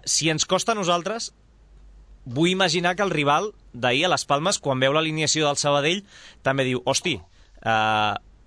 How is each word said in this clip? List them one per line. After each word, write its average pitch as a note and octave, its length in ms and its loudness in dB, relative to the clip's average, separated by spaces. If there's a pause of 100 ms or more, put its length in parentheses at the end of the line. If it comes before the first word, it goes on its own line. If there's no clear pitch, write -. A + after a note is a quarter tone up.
si - 280 0
ens D3+ 160 -2
costa F#3 240 0
a G#3+ 60 -4
nosaltres, F3 540 -2 (920)
vull D#3 280 0
imaginar F3+ 440 0
que G#3 80 0
el F3+ 80 0
rival D#3 400 0 (200)
d'ahir B2+ 340 0
a E3 80 2
les C3+ 100 -2
Palmes, D#3 380 0
quan C3 180 0
veu C3+ 160 2
l'alineació D#3 520 0
del C#3+ 120 -2
Sabadell, D3 440 0 (380)
també C3+ 220 0
diu, B2+ 200 -2
«Hosti, C3+ 340 -2
eh, A2 960 -2 (320)